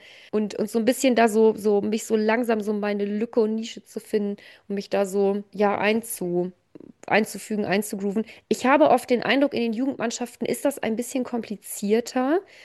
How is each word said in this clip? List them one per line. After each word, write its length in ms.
Und, 240
und 160
so 80
ein 60
bisschen 300
da 120
so, 280
so 260
mich 240
so 100
langsam 460
so 120
meine 320
Lücke 360
und 140
Nische 280
zu 160
finden 380
und 80
mich 140
da 160
so, 380
ja, 240
einzu-, 760
einzufügen, 580
einzugrooven. 600
Ich 160
habe 240
oft 200
den 140
Eindruck, 300
in 80
den 120
Jugendmannschaften 760
ist 180
das 140
ein 160
bisschen 280
komplizierter, 1160